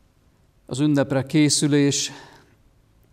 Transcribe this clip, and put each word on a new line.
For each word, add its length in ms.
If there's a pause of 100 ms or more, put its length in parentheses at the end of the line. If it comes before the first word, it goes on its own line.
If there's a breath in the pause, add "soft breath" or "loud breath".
(640)
az 140
ünnepre 440
készülés 880 (1000 loud breath)